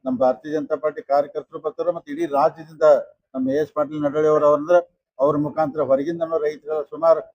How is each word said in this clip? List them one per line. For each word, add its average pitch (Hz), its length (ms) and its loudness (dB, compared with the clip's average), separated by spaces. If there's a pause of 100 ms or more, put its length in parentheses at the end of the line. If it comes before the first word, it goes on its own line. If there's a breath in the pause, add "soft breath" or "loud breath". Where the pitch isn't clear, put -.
ನಮ್ಮ 127 140 -4
ಭಾರತೀಯ 131 320 0
ಜನತಾ 151 240 -4
ಪಾರ್ಟಿ 147 260 -6
ಕಾರ್ಯಕರ್ತರು 143 580 -4
ಬರ್ತಾರೆ, 160 320 -4
ಮತ್ತೆ 165 200 -12
ಇಡೀ 165 140 -4
ರಾಜ್ಯದಿಂದ 151 560 -2 (540)
ನಮ್ಮ 131 160 -2
ಎ 139 40 -2
ಎಸ್ 151 180 -2
ಪಾಟೀಲ್ 151 280 -4
ನಡಳ್ಳಿ 151 260 0
ಅವರು 151 260 4
ಅಂದ್ರೆ 170 400 2 (260)
ಅವ್ರ 147 180 2
ಮುಖಾಂತರ 151 440 -2
ಹೊರಗಿಂದ 143 400 0 (220)
ರೈತರು 151 460 -6
ಸುಮಾರು 156 320 2 (140)